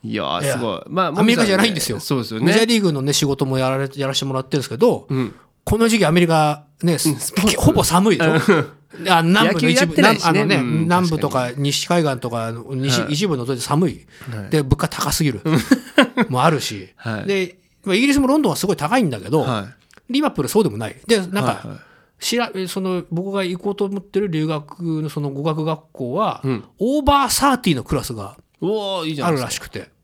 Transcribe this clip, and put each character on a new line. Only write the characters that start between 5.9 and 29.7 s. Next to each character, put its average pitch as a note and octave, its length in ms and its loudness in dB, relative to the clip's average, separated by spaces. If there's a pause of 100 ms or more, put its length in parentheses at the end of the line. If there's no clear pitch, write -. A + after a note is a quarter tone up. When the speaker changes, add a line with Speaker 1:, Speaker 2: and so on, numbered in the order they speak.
Speaker 2:
期 F3+ 80 4
ア D#3 60 4
メ F3 80 6
リ E3+ 80 4
カ D3+ 360 2 (180)
ね、 E3+ 100 2
Speaker 1:
う D3 40 2
ん、 - 20 -2
ス D#3 120 2
ポ C3 60 0
ー - 20 -12
ツ。 - 160 -8
Speaker 2:
結 G3 220 2
構 - 60 -2
ほ - 100 6
ぼ F3+ 120 4
寒 F#3+ 300 4
い B2 40 0
で E3+ 60 2
し D#3+ 40 4
ょ？ D#3 40 2
Speaker 1:
う - 720 0
ん。 F#3 60 -2
Speaker 2:
あ、 E3 120 6
南 F#3+ 320 4
部 E3 80 -2
の B3 60 4
一 B3 60 4
部、 - 0 -
Speaker 1:
野 - 0 -
球 B3+ 60 4
や C#4+ 60 4
っ - 100 -6
て C#4+ 60 4
な G#3+ 100 6
い A3 80 0
し - 120 -6
ね。 - 0 -
Speaker 2:
南-、 G3 80 2
あ - 20 2
の G#3 40 0
ね、 G3 100 2
Speaker 1:
う C3+ 60 0
ん、 D3+ 200 0
Speaker 2:
南 F3 260 2
部 D#3+ 100 0
と D#3 100 -2
か B2 280 -2
西 C#3 300 -2
海 F3 180 2
岸 C3+ 140 0
と A#2 120 -6
か、 A2+ 220 -4
Speaker 1:
確 A#2 160 -12
か C#3 80 -8
に。 B2+ 60 -4
Speaker 2:
西-、 B2+ 180 0
Speaker 1:
は A2+ 100 -4
い。 - 40 0
Speaker 2:
一 F#3 120 0
部 D#3 100 0
の A#2+ 100 -6
土 C3+ 100 -2
地 A#2 60 -8
寒 D3+ 280 2
い。 - 160 -14 (240)
Speaker 1:
は G#2+ 160 -8
い。 - 40 -12
Speaker 2:
で、 D3+ 120 2
物 C3 140 2
価 D#3+ 120 -2
高 - 220 -4
す D#3+ 140 -2
ぎ C#3 80 2
る。 G2+ 100 -6
Speaker 1:
う D#3 100 0
ん。 D#3 60 4 (680)
Speaker 2:
も B2 160 2
あ E3 60 6
る C#3+ 100 0
し。 G2 340 -10
Speaker 1:
は G#2+ 280 -8
い。 - 20 -10
Speaker 2:
で、 F#3+ 340 -4 (240)
ま F#3+ 100 -2
あ、 F#3 40 4
イ A3+ 40 4
ギ C4+ 60 4
リ C#4+ 80 4
ス C#4+ 60 2
も C4 80 2
ロ D4 100 4
ン D4+ 40 2
ド A#3 60 2
ン - 20 4
は C#3 60 -2
す - 100 -4
ご F#3+ 80 0
い - 20 -2
高 D3+ 220 -2
い B3+ 40 4
ん D#3+ 80 2
だ G#2+ 100 -6
け F#2+ 80 -12
ど、 D3 120 2
Speaker 1:
は A2 280 -2 (400)
い。 B3 40 -8
Speaker 2:
リ C#4 100 0
バ C#4+ 80 0
プ - 100 -6
ー - 40 0
ル A#2+ 40 -4
そ A#3 120 2
う - 20 4
で D3+ 80 2
も G#2 80 -10
な A2 100 -6
い。 - 80 -14 (120)
で、 A3 100 4
な F#3 60 -2
ん E3+ 80 -10
か、 G3+ 80 -2
Speaker 1:
は - 240 -2
い A2+ 40 -12
は G2+ 60 -12
い。 - 40 -16 (420)
Speaker 2:
し - 160 -4
ら-、 A#3+ 160 -2 (160)
そ F#3+ 120 -6
の、 F#3 300 -2
僕 F#3 220 -4
が G3 100 -2
行 F3+ 160 -4
こ G3+ 120 -4
う G3 60 -6
と G3+ 100 -2
思 G3 120 -6
っ - 20 -6
て G3 200 -4
る G#3 80 -2
留 D#3 180 -2
学 D#3 560 -6
の D#3 60 -4
そ D3+ 120 -6
の C#3+ 100 -4
語 C#3 120 -8
学 D#3 220 -2
学 D3+ 260 -6
校 B2 240 -8
は、 F#3+ 300 -2
Speaker 1:
う C3+ 40 -2
ん。 A#2+ 160 -2 (140)
Speaker 2:
オ C4+ 220 0
ー - 20 -8
バ C#4 220 4
ー A3+ 60 -2
サ C4+ 240 2
ー A#3+ 40 -2
テ G3+ 120 0
ィ D3+ 40 4
の A#2 80 -4
ク - 140 -4
ラ B2 80 -4
ス A#2+ 100 -10
が G2+ 220 -12 (240)
Speaker 1:
う E3+ 80 -4
わ G#3 40 0 (320)
ー、 D#3 40 -4
い D#3+ 40 -4
い - 40 -4
じ C#3 60 -4
ゃ - 20 -2
な F3 60 2
い - 20 2
で C#3+ 60 0
す - 20 -2
か。 A#2+ 60 -4
Speaker 2:
あ - 20 -10
る - 0 -
ら - 20 -8
し - 80 -6
く - 100 -14
て。 - 220 -12 (140)